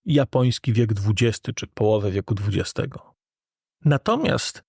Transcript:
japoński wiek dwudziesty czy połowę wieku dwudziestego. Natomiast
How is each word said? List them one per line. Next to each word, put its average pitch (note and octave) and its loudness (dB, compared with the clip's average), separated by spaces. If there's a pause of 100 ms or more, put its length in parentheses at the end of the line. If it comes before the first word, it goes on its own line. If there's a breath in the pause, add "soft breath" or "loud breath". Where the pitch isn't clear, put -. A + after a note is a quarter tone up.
japoński B2+ 2
wiek A2 2
dwudziesty G#2+ 0
czy - -10
połowę G#2 0
wieku G2 -2
dwudziestego. - -6 (760)
Natomiast D#3 0